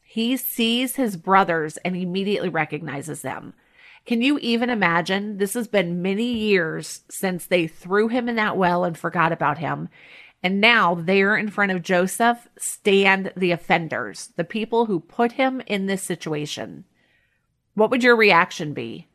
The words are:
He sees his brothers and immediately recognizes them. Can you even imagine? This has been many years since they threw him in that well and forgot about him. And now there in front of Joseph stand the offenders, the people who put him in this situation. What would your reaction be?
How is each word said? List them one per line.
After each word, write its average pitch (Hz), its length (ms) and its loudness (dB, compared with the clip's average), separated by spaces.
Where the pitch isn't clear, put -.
He 233 360 -2
sees 240 580 -2
his 214 220 -2
brothers 165 600 2
and 180 200 -6
immediately 185 500 -2
recognizes 151 720 -6
them. - 320 -10
Can 233 160 0
you 277 180 2
even 233 300 0
imagine? 196 680 0
This 202 160 -2
has 240 140 -4
been 175 340 0
many 202 300 -2
years 185 800 -2
since 185 360 -4
they 175 220 2
threw 202 400 0
him 240 220 -2
in 240 60 -4
that 214 220 0
well 180 280 2
and 175 120 -4
forgot 170 340 0
about 156 260 0
him. 147 320 -6
And 190 180 0
now 208 360 6
there 196 420 2
in 208 140 -4
front 202 200 0
of 185 120 -2
Joseph 196 640 0
stand 196 800 2
the 180 140 2
offenders, 156 840 -2
the 175 60 -4
people 226 440 -2
who 190 120 0
put 240 340 -2
him 262 340 -2
in 196 180 -4
this 190 160 -2
situation. 151 840 -8
What 214 160 2
would 254 100 2
your 240 140 6
reaction 180 580 4
be? 120 420 -10